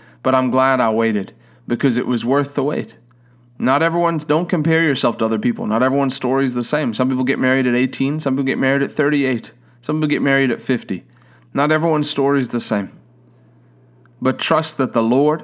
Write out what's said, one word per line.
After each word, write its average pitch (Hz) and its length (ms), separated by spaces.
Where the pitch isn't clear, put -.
but 131 100
I'm 131 160
glad 131 300
I 117 100
waited 110 440
because 120 300
it 120 100
was 117 180
worth 139 300
the 135 80
wait." - 340
Not 135 220
everyone's, 165 400
don't 160 240
compare 160 360
yourself 127 340
to 113 80
other 110 120
people. 107 300
Not 113 160
everyone's 135 320
story 131 300
is 123 80
the 120 100
same. 139 300
Some 131 160
people 127 160
get 127 140
married 131 280
at 120 80
eighteen. 135 420
Some 135 180
people 139 100
get 131 120
married 135 240
at 135 80
thirty-eight. 139 640
Some 156 160
people 156 100
get 147 140
married 135 280
at - 120
fifty. 117 420
Not 143 160
everyone's 156 400
story 139 300
is 123 80
the 120 140
same. 101 280
But 131 180
trust 160 380
that 131 160
the 117 100
Lord 135 400